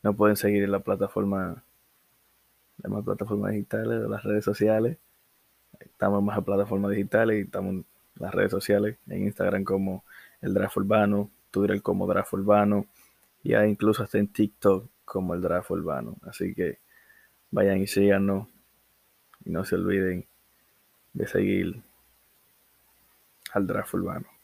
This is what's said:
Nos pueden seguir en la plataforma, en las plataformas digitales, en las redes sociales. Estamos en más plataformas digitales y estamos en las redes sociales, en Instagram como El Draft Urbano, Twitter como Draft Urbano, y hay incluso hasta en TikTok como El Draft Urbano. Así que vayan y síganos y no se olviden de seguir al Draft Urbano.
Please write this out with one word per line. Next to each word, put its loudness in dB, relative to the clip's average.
Nos 2
pueden 6
seguir 2
en 0
la 0
plataforma, -2
en -6
las -4
plataformas -4
digitales, -4
en -4
las -6
redes 0
sociales. 2
Estamos 0
en 2
más -2
plataformas 0
digitales 2
y 0
estamos -4
en -6
las -8
redes 2
sociales, 0
en -4
Instagram 0
como -2
El -2
Draft 0
Urbano, 2
Twitter 2
como -2
Draft -2
Urbano, 2
y 0
hay 4
incluso 2
hasta -2
en 2
TikTok 0
como -4
El -4
Draft -2
Urbano. -6
Así -6
que -4
vayan 4
y 0
síganos 2
y -8
no -4
se -2
olviden -2
de -6
seguir -2
al 0
Draft -6
Urbano. -6